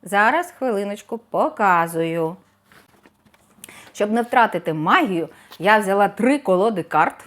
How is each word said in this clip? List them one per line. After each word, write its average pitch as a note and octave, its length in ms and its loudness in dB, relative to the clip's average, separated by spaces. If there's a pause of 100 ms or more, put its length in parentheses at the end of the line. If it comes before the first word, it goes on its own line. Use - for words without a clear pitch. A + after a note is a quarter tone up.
Зараз, A3+ 560 0
хвилиночку, G#3 580 -6
показую. E3+ 1160 0 (1600)
Щоб G#3 180 -4
не A#3 100 0
втратити F3+ 520 0
магію, F3+ 560 0 (300)
я G#3 200 4
взяла G3 280 2
три A#3+ 320 0
колоди F#3+ 440 0
карт. - 320 0 (120)